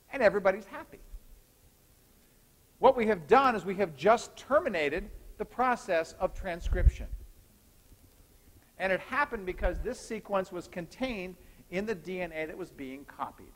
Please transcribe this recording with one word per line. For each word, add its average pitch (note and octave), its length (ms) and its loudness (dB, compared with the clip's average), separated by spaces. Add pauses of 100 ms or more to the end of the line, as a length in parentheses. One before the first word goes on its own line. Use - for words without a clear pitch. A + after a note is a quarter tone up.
(120)
and C4+ 100 -4
everybody's G3 440 4
happy. - 340 -16 (1800)
What B3+ 160 8
we A3+ 120 2
have F3+ 180 0
done B3 300 6
is F3 100 -6
we F#3+ 100 -4
have F3 200 -2
just G3+ 420 4
terminated G3 720 0 (300)
the G#3+ 60 -6
process A3 720 -2
of F#3+ 160 -2
transcription. F3 720 2 (1700)
And F#3+ 160 0
it F3+ 60 0
happened B3 480 -4
because F3+ 320 -2
this A#3+ 200 -6
sequence G3 520 -4
was F3 160 -10
contained F#3 720 -8 (340)
in G3 160 -4
the A3+ 80 -2
D F3+ 260 -8
N E3+ 100 -6
A D#3 140 -4
that E3 120 -8
was F3 120 -10
being C3+ 360 -12
copied. - 500 -12